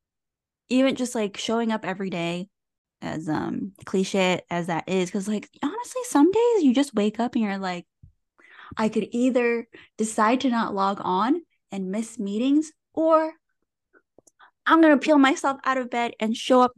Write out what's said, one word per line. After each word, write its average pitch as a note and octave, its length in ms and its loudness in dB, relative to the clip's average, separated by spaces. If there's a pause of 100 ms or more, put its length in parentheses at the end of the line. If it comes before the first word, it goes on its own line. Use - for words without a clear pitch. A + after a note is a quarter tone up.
(720)
even C4 260 2
just, B3 180 -4
like, G#3 220 -4
showing A3+ 340 -4
up G#3+ 140 -4
every F#3 260 -6
day, F3 380 -6 (540)
as, - 260 -8
um, - 440 -6 (120)
cliche F#3+ 560 0 (100)
as E3+ 180 -4
that D#3+ 200 -6
is, F3+ 220 -2
'cause, G3+ 180 -6
like, G#3+ 200 -4 (140)
honestly, A4 420 -6
some D4+ 280 4
days A4+ 300 4
you B3+ 120 4
just C#4+ 200 0
wake G#3 260 -2
up A#3+ 140 -4
and A#3 100 0
you're G3 140 -4
like, F3+ 280 -8 (920)
"I A3 100 2
could G#3+ 240 -2
either A#3+ 560 0 (300)
decide A3 420 0
to C#4 80 0
not A#3 260 -2
log G3 300 -2
on A3+ 400 0 (260)
and F#3+ 200 -8
miss A3 280 -8
meetings, B3 540 0 (220)
or D#4+ 400 2 (1300)
I'm D#4+ 140 6
gonna D#4 180 8
peel D4+ 200 4
myself C4+ 460 2
out C4 120 0
of B3 140 -6
bed A#3+ 280 -4
and A3 180 -2
show B3+ 260 4
up B3 160 2